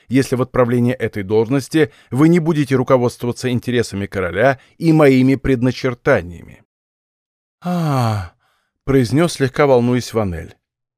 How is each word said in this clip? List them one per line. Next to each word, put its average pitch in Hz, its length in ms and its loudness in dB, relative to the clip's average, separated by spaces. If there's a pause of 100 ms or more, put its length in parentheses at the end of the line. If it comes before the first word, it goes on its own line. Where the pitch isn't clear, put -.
если 131 260 0
в 120 80 0
отправлении 123 500 0
этой 110 300 -8
должности 113 680 -2 (180)
вы 139 180 4
не 175 120 4
будете 151 340 -2
руководствоваться 123 760 -2
интересами 117 560 -4
короля 98 520 -2 (200)
и 160 140 2
моими 135 440 4
предначертаниями». 123 1300 -4 (1000)
А, — 131 680 -2 (520)
произнес, 135 500 2
слегка 139 340 0
волнуясь, 123 440 2
Ванель. 92 440 -6 (420)